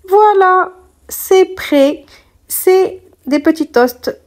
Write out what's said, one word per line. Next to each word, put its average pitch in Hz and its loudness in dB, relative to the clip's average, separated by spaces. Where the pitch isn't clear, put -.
Voilà, 381 2
c'est 381 0
prêt. 285 0
C'est - -2
des 294 -2
petits 311 -2
toasts - -2